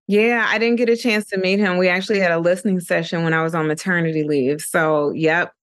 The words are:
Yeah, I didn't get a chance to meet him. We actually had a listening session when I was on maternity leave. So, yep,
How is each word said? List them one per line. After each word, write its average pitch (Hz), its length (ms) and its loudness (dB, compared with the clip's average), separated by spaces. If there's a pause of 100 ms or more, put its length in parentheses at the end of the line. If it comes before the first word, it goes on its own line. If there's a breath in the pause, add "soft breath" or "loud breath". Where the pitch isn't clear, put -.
Yeah, 220 400 2
I 214 100 0
didn't 233 180 0
get 233 120 0
a 233 80 2
chance 226 300 -2
to 196 120 -6
meet 190 220 0
him. 180 180 0
We 185 100 4
actually 185 300 0
had 180 140 2
a 165 60 0
listening 185 420 0
session 165 420 -4
when 165 100 0
I 160 120 2
was 165 100 -2
on 156 140 0
maternity 160 560 0
leave. 147 360 0
So, 156 520 0
yep, 165 400 0 (120)